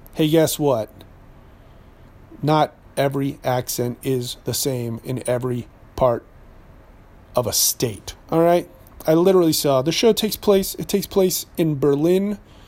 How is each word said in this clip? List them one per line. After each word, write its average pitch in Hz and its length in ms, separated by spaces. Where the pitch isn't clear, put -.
Hey, 160 140
guess 156 300
what? 131 320
Not 151 320
every 139 460
accent 123 600
is 127 420
the 123 100
same 120 500
in 127 220
every 123 420
part 120 280
of 120 120
a 98 60
state, - 640
all 165 100
right? 170 280
I 156 80
literally 175 380
saw, 139 300
the 156 100
show 233 200
takes 214 240
place, 196 400
it - 120
takes 202 180
place 185 400
in 156 220
Berlin, 175 600